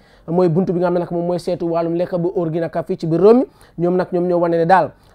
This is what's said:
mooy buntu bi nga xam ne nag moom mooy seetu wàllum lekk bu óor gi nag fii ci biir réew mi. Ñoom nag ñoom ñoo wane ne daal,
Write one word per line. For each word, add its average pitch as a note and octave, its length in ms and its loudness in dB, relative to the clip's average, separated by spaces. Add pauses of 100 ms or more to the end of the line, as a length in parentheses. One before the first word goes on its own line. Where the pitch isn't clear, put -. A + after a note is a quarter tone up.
(280)
mooy F3+ 200 2
buntu F3 240 0
bi E3+ 60 -2
nga F3+ 80 0
xam F3 80 0
ne F3 60 0
nag E3+ 100 -6
moom E3+ 160 -4
mooy F3+ 120 -2
seetu F3 320 -4
wàllum E3 240 -2
lekk F3+ 220 -4
bu F3 200 -2
óor E3+ 160 -2
gi E3+ 80 -4
nag E3 260 -4
fii F#3 100 -4
ci E3+ 100 -6
biir D#3+ 140 0
réew G#3+ 140 6
mi. B3+ 100 2 (340)
Ñoom F3 180 0
nag F3+ 160 -2
ñoom F3 140 0
ñoo F3 140 0
wane E3+ 160 0
ne E3 100 0
daal, E3+ 240 4 (240)